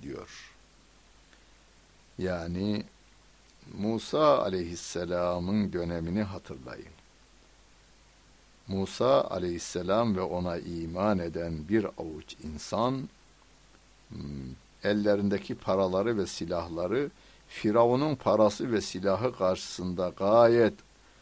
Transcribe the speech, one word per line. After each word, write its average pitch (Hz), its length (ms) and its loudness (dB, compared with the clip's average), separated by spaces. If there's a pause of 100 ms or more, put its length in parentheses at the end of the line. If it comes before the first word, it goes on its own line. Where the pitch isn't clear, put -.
diyor. - 480 -14 (1700)
Yani 92 680 -2 (920)
Musa 127 640 2
aleyhisselamın 90 1300 -2
dönemini 85 500 -2
hatırlayın. 85 720 -12 (1700)
Musa 113 560 2
aleyhisselam 92 920 0
ve 92 60 0
ona 87 360 -2
iman 87 600 -2
eden 82 500 -6
bir 104 160 4
avuç 78 580 -10
insan, 113 680 -4 (1000)
hmm, - 100 -12 (640)
ellerindeki 101 720 2
paraları 98 640 0
ve 92 100 -2
silahları, 87 840 -4 (380)
Firavun'un 120 680 4
parası 107 560 2
ve 104 100 2
silahı 98 560 -2
karşısında 92 800 -2
gayet 117 560 6 (480)